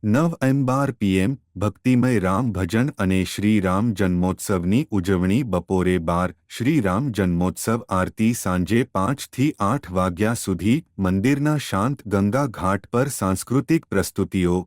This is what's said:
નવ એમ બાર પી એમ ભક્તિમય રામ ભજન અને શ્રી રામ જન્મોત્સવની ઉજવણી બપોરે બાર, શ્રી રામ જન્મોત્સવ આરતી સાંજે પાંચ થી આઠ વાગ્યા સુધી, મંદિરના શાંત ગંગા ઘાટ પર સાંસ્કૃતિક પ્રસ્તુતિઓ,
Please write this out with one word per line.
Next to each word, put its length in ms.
નવ 360
એમ 240
બાર 280
પી 240
એમ 160
ભક્તિમય 640
રામ 340
ભજન 440
અને 280
શ્રી 360
રામ 320
જન્મોત્સવની 1000
ઉજવણી 540
બપોરે 520
બાર, 180
શ્રી 320
રામ 300
જન્મોત્સવ 800
આરતી 460
સાંજે 560
પાંચ 400
થી 180
આઠ 280
વાગ્યા 460
સુધી, 400
મંદિરના 640
શાંત 440
ગંગા 460
ઘાટ 360
પર 220
સાંસ્કૃતિક 800
પ્રસ્તુતિઓ, 760